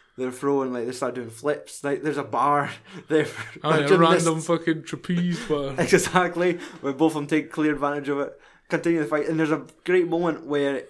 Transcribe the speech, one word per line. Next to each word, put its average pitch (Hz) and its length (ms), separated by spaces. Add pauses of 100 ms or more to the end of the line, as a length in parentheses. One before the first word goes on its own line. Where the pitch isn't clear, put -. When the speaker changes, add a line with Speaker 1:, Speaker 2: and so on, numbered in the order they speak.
(180)
Speaker 1:
They're 127 140
throwing, 135 420
like, 120 140
they 127 60
start 127 200
doing 123 160
flips. - 540
Like, 143 180
there's 143 160
a 143 60
bar 139 480 (180)
<laughs> 170 180
there 151 180
for - 380
Speaker 2:
Oh, 156 160
yeah, 143 80
Speaker 1:
gymnasts. 165 380
Speaker 2:
random 160 160
fucking 160 440
trapeze 175 600
bar. 143 280
Speaker 1:
<laughs> - 20
Exactly. 175 760 (280)
Where 139 120
both 151 180
of 151 100
them 143 60
take 151 240
clear 151 220
advantage 143 360
of 143 120
it. 135 100 (380)
Continue 165 340
the - 20
fight. 147 240
And 165 100
there's 156 120
a 143 160 (180)
great 180 220
moment 165 400
where 139 420